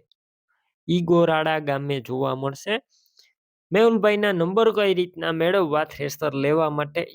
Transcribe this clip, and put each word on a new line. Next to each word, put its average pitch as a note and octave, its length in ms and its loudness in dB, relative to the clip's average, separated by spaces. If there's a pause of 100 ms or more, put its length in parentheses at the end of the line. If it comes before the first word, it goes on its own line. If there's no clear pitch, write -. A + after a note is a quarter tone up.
(880)
ઈગોરાળા E3 680 2 (100)
ગામે C#3+ 280 -2 (120)
જોવા C3 340 -2
મળશે. C#3 320 -6 (1000)
મેહુલભાઈના G#3 680 2
નંબર F#3+ 300 2 (100)
કઈ G3 220 2
રીતના E3 420 -4
મેળવવા E3 420 2
થ્રેશર C#3+ 480 -6 (140)
લેવા D#3 240 2
માટે? D3 320 -4 (120)